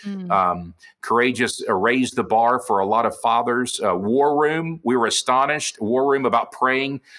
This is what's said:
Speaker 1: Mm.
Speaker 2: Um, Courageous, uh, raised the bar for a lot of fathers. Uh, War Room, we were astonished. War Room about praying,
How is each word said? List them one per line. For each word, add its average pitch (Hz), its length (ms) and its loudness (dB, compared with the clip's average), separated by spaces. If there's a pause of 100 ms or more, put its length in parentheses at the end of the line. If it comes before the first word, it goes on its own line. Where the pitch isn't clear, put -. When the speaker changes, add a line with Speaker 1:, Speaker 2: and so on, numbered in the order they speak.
Speaker 1:
Mm. 190 280 -8
Speaker 2:
Um, 87 420 0 (280)
Courageous, 120 680 0
uh, 113 60 2
raised 120 420 0
the 117 80 0
bar 117 360 2
for 104 200 -2
a 98 60 0
lot 110 200 2
of 104 140 -4
fathers. 120 640 0
Uh, 95 120 2
War 135 460 2
Room, 160 420 -2
we 123 120 0
were 117 120 2
astonished. 139 720 0
War 127 280 0
Room 139 160 2
about 113 260 0
praying, 131 500 -2 (180)